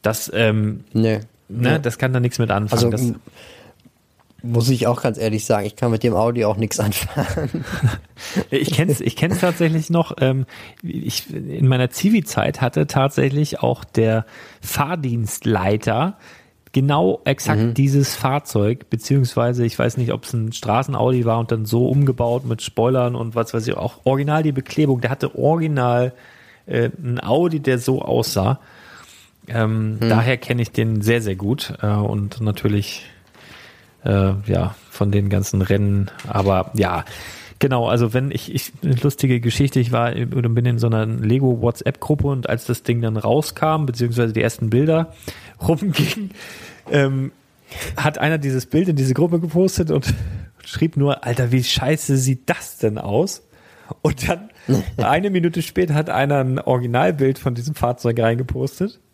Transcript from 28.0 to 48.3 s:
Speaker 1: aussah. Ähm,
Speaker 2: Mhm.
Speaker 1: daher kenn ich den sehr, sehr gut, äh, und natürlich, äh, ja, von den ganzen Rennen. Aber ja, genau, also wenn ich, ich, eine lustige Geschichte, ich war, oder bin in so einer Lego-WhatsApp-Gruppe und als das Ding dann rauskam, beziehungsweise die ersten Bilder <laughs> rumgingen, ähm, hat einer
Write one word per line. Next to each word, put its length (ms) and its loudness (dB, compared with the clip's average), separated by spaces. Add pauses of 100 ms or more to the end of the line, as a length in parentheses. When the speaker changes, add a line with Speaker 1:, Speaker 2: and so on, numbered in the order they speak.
Speaker 1:
aussah. 580 0 (880)
Ähm, 520 0
Speaker 2:
Mhm. 100 2
Speaker 1:
daher 280 4
kenn 220 -2
ich 120 -2
den 300 0
sehr, 200 2
sehr 140 -2
gut, 460 -4
äh, 60 0
und 540 -2
natürlich, 640 -2 (960)
äh, 300 4 (120)
ja, 300 0 (140)
von 220 0
den 180 2
ganzen 320 0
Rennen. 480 2 (180)
Aber 460 2
ja, 320 0 (540)
genau, 280 0
also 260 2
wenn 180 0
ich, 220 -8
ich, 200 -6 (100)
eine 120 2
lustige 440 0
Geschichte, 400 0
ich 140 0
war, 200 0 (220)
oder 140 0
bin 160 2
in 140 2
so 80 2
einer 180 2
Lego-WhatsApp-Gruppe 1200 0
und 220 -4
als 160 -4
das 180 -4
Ding 180 0
dann 160 -2
rauskam, 680 0
beziehungsweise 480 0
die 80 0
ersten 280 0
Bilder 440 2 (240)
<laughs> 300 -8
rumgingen, 640 0 (600)
ähm, 400 0 (680)
hat 220 -2
einer 180 2